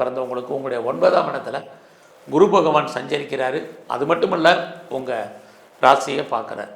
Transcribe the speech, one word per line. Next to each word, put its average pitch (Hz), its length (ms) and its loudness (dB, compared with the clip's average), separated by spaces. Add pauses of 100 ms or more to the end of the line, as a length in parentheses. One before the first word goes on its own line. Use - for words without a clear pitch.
பிறந்தவங்களுக்கு 127 580 -6
உங்களுடைய 123 240 -6
ஒன்பதாம் 160 500 2
இடத்துல 127 260 -8 (720)
குரு 175 180 6
பகவான் 156 440 4
சஞ்சரிக்கிறாரு. 135 640 -4 (280)
அது 120 180 -4
மட்டுமல்ல, 170 420 2 (420)
உங்க 127 220 -6 (720)
ராசியை 139 460 4
பார்க்கிறார். 110 480 -6